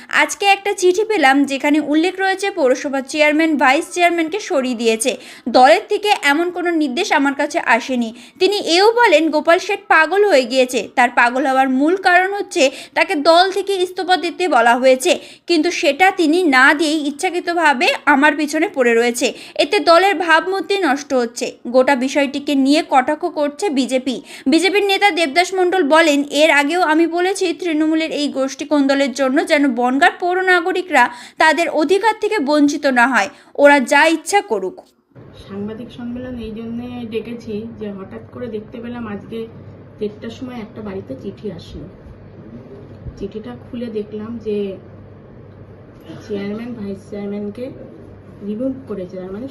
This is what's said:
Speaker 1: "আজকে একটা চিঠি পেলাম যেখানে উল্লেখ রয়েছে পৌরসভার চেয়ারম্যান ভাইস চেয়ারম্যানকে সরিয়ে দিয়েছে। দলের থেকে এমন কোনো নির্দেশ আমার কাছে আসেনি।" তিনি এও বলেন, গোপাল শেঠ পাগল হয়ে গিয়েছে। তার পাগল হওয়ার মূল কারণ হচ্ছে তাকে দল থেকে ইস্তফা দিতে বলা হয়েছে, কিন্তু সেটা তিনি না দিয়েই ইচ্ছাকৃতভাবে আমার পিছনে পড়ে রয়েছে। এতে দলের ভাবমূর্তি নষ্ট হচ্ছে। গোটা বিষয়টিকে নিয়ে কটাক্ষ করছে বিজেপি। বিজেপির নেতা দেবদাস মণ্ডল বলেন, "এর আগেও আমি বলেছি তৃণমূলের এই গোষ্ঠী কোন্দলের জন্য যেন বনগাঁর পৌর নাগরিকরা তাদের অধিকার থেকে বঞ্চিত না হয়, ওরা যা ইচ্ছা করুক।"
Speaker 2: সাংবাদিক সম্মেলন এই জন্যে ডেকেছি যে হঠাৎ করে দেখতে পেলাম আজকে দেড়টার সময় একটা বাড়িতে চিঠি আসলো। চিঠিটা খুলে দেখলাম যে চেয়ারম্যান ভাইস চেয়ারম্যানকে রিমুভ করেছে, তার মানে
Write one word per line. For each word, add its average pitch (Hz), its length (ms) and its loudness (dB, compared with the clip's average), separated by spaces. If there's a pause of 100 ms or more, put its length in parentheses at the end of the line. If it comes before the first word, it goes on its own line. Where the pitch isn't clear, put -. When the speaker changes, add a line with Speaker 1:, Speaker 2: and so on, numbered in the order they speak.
Speaker 1:
"আজকে 302 380 -2
একটা 392 260 0
চিঠি 359 320 0
পেলাম 285 400 4
যেখানে 285 360 0
উল্লেখ 320 380 0
রয়েছে 381 320 -2
পৌরসভার 277 580 0
চেয়ারম্যান 302 480 2
ভাইস 294 360 0
চেয়ারম্যানকে 349 480 0
সরিয়ে 262 340 -4
দিয়েছে। 226 420 -2 (320)
দলের 269 400 6
থেকে 415 340 0
এমন 302 280 0
কোনো 349 200 -4
নির্দেশ 320 420 -2
আমার 277 220 2
কাছে 302 240 -4
আসেনি।" 233 560 -2 (240)
তিনি 381 200 0
এও 359 340 2
বলেন, 349 380 4
গোপাল 330 280 2
শেঠ 392 300 -4
পাগল 339 360 4
হয়ে 311 200 4
গিয়েছে। 254 500 0
তার 247 160 4
পাগল 254 360 2
হওয়ার 262 220 2
মূল 285 280 2
কারণ 370 380 2
হচ্ছে 359 360 0 (240)
তাকে 330 200 0
দল 339 360 4
থেকে 392 240 -4
ইস্তফা 359 420 -2
দিতে 339 320 -4
বলা 240 280 4
হয়েছে, 262 420 2 (280)
কিন্তু 339 240 2
সেটা 349 400 2
তিনি 349 320 2
না 277 320 4
দিয়েই 302 340 -2
ইচ্ছাকৃতভাবে 330 800 0 (200)
আমার 294 300 4
পিছনে 302 380 -2
পড়ে 240 200 2
রয়েছে। 240 380 0 (220)
এতে 381 260 0
দলের 349 340 4
ভাবমূর্তি 359 640 0
নষ্ট 285 360 -2
হচ্ছে। 233 380 -4 (140)
গোটা 262 300 2
বিষয়টিকে 277 580 -2
নিয়ে 277 360 4
কটাক্ষ 302 360 0
করছে 302 440 -4
বিজেপি। 254 520 -2 (240)
বিজেপির 349 380 2
নেতা 392 260 2
দেবদাস 339 440 0
মণ্ডল 370 280 0
বলেন, 294 480 4
"এর 302 200 4
আগেও 285 300 2
আমি 320 260 2
বলেছি 359 460 -2
তৃণমূলের 320 600 -2
এই 294 160 -2
গোষ্ঠী 269 360 -4
কোন্দলের 277 480 0
জন্য 277 340 0
যেন 285 280 2
বনগাঁর 254 460 2
পৌর 359 220 0
নাগরিকরা 359 680 2 (280)
তাদের 320 300 2
অধিকার 381 520 2
থেকে 427 180 -2
বঞ্চিত 294 480 2
না 247 200 4
হয়, 220 220 0 (260)
ওরা 285 260 6
যা 285 260 4
ইচ্ছা 330 340 0
করুক।" 190 440 -6 (640)
Speaker 2:
সাংবাদিক 214 480 -12
সম্মেলন 247 420 -12
এই 220 120 -12
জন্যে 233 560 -10
ডেকেছি 220 600 -8 (120)
যে 208 120 -10
হঠাৎ 196 300 -14 (120)
করে 247 140 -10
দেখতে 214 340 -12
পেলাম 240 280 -12
আজকে 220 380 -12 (520)
দেড়টার 214 320 -8
সময় 247 240 -14
একটা 214 280 -14
বাড়িতে 202 400 -12
চিঠি 202 300 -12
আসলো। 165 360 -16 (1300)
চিঠিটা 214 400 -12 (140)
খুলে 240 160 -8
দেখলাম 214 580 -10
যে 202 320 -4 (1500)
চেয়ারম্যান 214 460 -8
ভাইস 202 360 -12
চেয়ারম্যানকে 208 600 -10 (760)
রিমুভ 226 260 -6 (160)
করেছে, 190 280 -10
তার 185 160 -12
মানে 233 180 -10